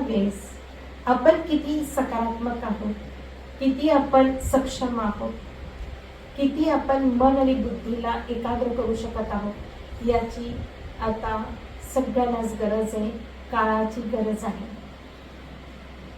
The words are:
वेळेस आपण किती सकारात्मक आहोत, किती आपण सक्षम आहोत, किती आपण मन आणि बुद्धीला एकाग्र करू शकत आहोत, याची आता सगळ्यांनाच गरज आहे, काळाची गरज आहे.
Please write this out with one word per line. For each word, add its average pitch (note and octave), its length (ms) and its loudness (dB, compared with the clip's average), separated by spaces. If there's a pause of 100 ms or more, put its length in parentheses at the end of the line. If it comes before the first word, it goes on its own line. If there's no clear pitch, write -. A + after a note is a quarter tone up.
वेळेस G3+ 460 0 (520)
आपण D#4 360 6
किती D4+ 420 0
सकारात्मक A#3 800 -2
आहोत, G#3 300 -2 (680)
किती C4+ 300 4
आपण C4 500 6
सक्षम B3 600 0
आहोत, A3 340 -2 (1040)
किती D4 320 4
आपण C4+ 340 4
मन C4 340 6
आणि C4 160 6
बुद्धीला A#3 600 -2 (160)
एकाग्र A#3+ 380 0
करू A3+ 280 0
शकत A3 360 -4
आहोत, G#3 220 -2 (540)
याची A#3+ 500 0 (440)
आता A3 420 -2 (500)
सगळ्यांनाच A#3 680 2
गरज G#3+ 360 0
आहे, G#3+ 140 0 (420)
काळाची A3 500 2
गरज G#3+ 420 0
आहे. G#3 240 -4 (1500)